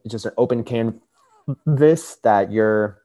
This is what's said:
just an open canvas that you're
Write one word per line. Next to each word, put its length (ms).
just 180
an 120
open 260
canvas 1600
that 280
you're 540